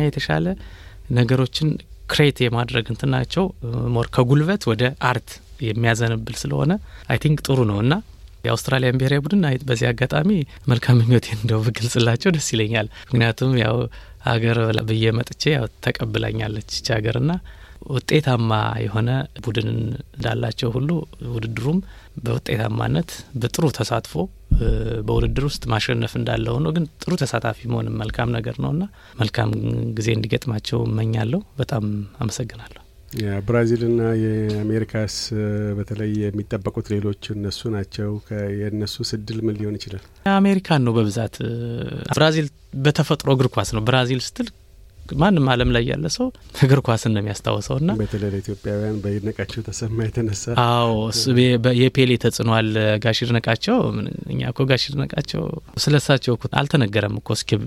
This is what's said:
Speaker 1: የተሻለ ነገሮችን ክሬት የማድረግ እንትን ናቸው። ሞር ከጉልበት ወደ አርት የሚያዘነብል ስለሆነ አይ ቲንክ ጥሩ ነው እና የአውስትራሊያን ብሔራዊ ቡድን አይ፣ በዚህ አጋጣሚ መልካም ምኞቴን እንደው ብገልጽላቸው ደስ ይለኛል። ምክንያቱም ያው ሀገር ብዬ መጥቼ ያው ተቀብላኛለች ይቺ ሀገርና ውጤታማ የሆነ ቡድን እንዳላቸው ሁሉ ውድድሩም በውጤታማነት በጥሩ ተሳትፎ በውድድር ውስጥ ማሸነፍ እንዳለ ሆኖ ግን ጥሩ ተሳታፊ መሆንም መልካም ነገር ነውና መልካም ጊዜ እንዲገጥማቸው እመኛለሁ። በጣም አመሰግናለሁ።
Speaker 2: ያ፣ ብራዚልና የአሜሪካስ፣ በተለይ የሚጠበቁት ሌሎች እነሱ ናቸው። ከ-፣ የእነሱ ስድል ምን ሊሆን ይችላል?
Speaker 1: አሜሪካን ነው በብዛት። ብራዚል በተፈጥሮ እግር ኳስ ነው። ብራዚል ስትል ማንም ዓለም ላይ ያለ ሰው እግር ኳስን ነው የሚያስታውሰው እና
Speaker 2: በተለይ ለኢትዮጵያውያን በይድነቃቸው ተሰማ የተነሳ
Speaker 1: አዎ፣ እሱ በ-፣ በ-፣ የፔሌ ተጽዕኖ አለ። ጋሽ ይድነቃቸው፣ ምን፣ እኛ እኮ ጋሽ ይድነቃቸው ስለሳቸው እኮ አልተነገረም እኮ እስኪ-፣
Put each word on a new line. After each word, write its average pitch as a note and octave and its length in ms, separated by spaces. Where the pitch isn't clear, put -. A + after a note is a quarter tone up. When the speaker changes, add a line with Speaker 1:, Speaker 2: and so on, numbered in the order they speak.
Speaker 1:
የተሻለ D3+ 460
ነገሮችን B2+ 580
ክሬት D3 320
የማድረግ A#2 480
እንትን A#2 220
ናቸው። C3 340
ሞር A#2 200
ከጉልበት D3 580
ወደ A2+ 160
አርት B2 300
የሚያዘነብል A2+ 760
ስለሆነ C#3 360
አይ - 140
ቲንክ D3 240
ጥሩ C3+ 220
ነው G#2 140
እና B2 160
የአውስትራሊያን B2+ 560
ብሔራዊ C3 220
ቡድን E3 240
አይ፣ C#3+ 180
በዚህ B2 240
አጋጣሚ C3 440
መልካም B2 320
ምኞቴን A2+ 400
እንደው A2 240
ብገልጽላቸው A#2 720
ደስ D#3 180
ይለኛል። A2 380
ምክንያቱም A#2+ 560
ያው A2+ 200
ሀገር A#2 360
ብዬ A2 280
መጥቼ A#2+ 380
ያው C3+ 140
ተቀብላኛለች A2 920
ይቺ - 200
ሀገርና A#2 420
ውጤታማ B2 600
የሆነ A2 320
ቡድን A2 300
እንዳላቸው A#2 640
ሁሉ C3 180
ውድድሩም A#2 500
በውጤታማነት A2+ 920
በጥሩ A#2 380
ተሳትፎ - 420
በውድድር A#2 420
ውስጥ - 220
ማሸነፍ A#2 500
እንዳለ A#2 340
ሆኖ C#3 220
ግን E3 120
ጥሩ - 200
ተሳታፊ A#2 500
መሆንም A2+ 320
መልካም A#2 320
ነገር A#2 280
ነውና C#3 260
መልካም A2 340
ጊዜ A2 180
እንዲገጥማቸው A2+ 720
እመኛለሁ። A2+ 600
በጣም A#2 280
አመሰግናለሁ። - 640
Speaker 2:
ያ፣ G#2 260
ብራዚልና A#2 600
የአሜሪካስ፣ A2 1000
በተለይ G#2 440
የሚጠበቁት G#2 720
ሌሎች G2+ 420
እነሱ G2+ 300
ናቸው። G#2 400
ከ-፣ G#2+ 200
የእነሱ G#2 520
ስድል A2 360
ምን A2 160
ሊሆን G#2 200
ይችላል? F#2+ 260
Speaker 1:
አሜሪካን G3 520
ነው A#2+ 120
በብዛት። A2 420
ብራዚል D#3 360
በተፈጥሮ C#3+ 500
እግር C3 180
ኳስ - 220
ነው። A2 120
ብራዚል B2+ 400
ስትል - 260
ማንም D3+ 360
ዓለም B2 240
ላይ A#2+ 140
ያለ C3+ 240
ሰው B3 180
እግር C3+ 240
ኳስን A2+ 320
ነው G#2 80
የሚያስታውሰው G#2+ 560
እና D#3+ 180
Speaker 2:
በተለይ G#2 360
ለኢትዮጵያውያን G#2 680
በይድነቃቸው G2+ 640
ተሰማ A2 380
የተነሳ A2 440
Speaker 1:
አዎ፣ A#2+ 340
እሱ - 260
በ-፣ B2 260
በ-፣ B2 180
የፔሌ B2+ 420
ተጽዕኖ A2+ 340
አለ። A2 220
ጋሽ A2 220
ይድነቃቸው፣ A#2+ 560
ምን፣ G#2+ 160
እኛ B2+ 220
እኮ C3 180
ጋሽ C3 180
ይድነቃቸው C#3 600
ስለሳቸው C#3 580
እኮ - 180
አልተነገረም A2 640
እኮ - 180
እስኪ-፣ G#2+ 320